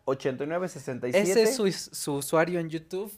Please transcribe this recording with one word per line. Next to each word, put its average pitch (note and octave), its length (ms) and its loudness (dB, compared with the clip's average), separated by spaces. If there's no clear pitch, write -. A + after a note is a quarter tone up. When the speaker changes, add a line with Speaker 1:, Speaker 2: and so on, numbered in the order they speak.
Speaker 1:
ochenta C3+ 380 -2
y C#3+ 40 -6
nueve F3 200 -4
sesenta B2+ 400 -8
y B2 60 -4
siete. D#3+ 160 4
Speaker 2:
Ese A3 140 6
es A3+ 120 4
su, G3+ 160 2
su - 440 -6
usuario E3 440 2
en E3 100 -4
YouTube. F#3 480 -8